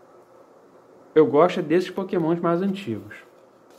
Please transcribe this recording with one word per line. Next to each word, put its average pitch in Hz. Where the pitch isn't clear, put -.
Eu 156
gosto 165
desses 170
Pokémons 175
mais 170
antigos. 120